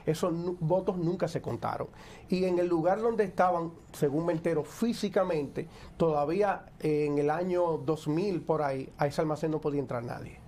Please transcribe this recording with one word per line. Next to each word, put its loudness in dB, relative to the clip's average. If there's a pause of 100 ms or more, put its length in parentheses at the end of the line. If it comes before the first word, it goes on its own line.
Esos 0
nu-, -4
votos 2
nunca 0
se -4
contaron. -4 (400)
Y 2
en 2
el 2
lugar 4
donde 2
estaban, 2 (200)
según 0
me 2
entero, 0
físicamente, -2 (300)
todavía, 2 (120)
eh, 2
en 2
el 4
año 2
dos -2
mil, 0
por 0
ahí, -2
a 2
ese -2
almacén -2
no 0
podía -2
entrar -4
nadie. -10